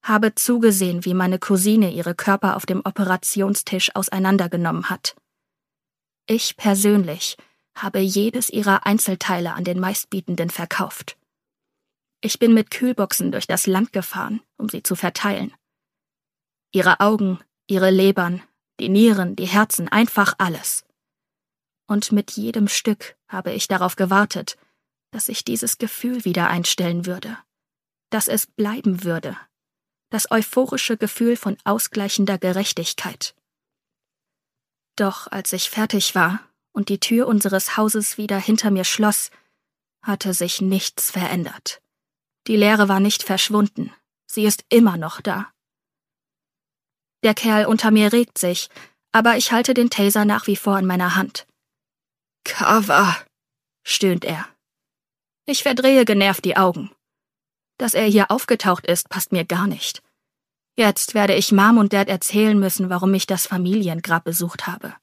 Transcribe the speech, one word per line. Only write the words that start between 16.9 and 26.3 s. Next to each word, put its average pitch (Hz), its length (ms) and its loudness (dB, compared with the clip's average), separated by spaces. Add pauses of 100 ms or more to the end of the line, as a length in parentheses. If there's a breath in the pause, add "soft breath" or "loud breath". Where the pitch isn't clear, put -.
Augen, 202 400 0 (260)
ihre 190 240 2
Lebern, 190 520 2 (380)
die - 80 -6
Nieren, 196 480 4
die 185 100 -6
Herzen, 185 420 0
einfach 214 500 2
alles. - 460 -4 (1000)
Und 208 260 -2
mit 202 200 0
jedem 214 360 -2
Stück - 480 -4 (120)
habe 185 240 -8
ich - 160 -6
darauf 185 280 0
gewartet, 190 600 0 (540)
dass - 160 -8
sich - 180 -8
dieses 233 340 -4
Gefühl 240 460 -6
wieder 175 240 0